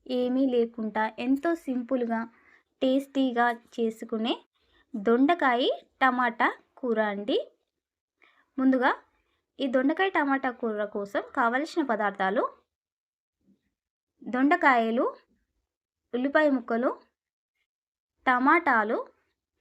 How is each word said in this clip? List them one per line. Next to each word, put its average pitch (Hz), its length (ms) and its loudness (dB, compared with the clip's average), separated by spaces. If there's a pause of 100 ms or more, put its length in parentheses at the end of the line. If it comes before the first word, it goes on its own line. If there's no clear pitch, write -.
(200)
ఏమీ 254 240 0 (100)
లేకుండా 220 500 -2 (220)
ఎంతో 269 240 0 (140)
సింపుల్గా, 240 560 -2 (640)
టేస్టీగా 262 640 0 (300)
చేసుకునే 226 580 -4 (720)
దొండకాయ 262 580 2 (380)
టమాటా 247 440 0 (320)
కూర 226 200 -2 (160)
అండి. 208 220 -2 (1200)
ముందుగా 262 300 4 (720)
ఈ 277 120 -2
దొండకాయ 320 440 2
టమాటా 269 320 0 (100)
కూర 214 240 -4 (100)
కోసం 202 300 -6 (140)
కావలసిన 269 520 0
పదార్థాలు: 202 540 -2 (1900)
దొండకాయలు, 269 680 2 (1080)
ఉల్లిపాయ 285 320 2 (100)
ముక్కలు, 233 360 -2 (1400)
టమాటాలు, 262 680 2 (600)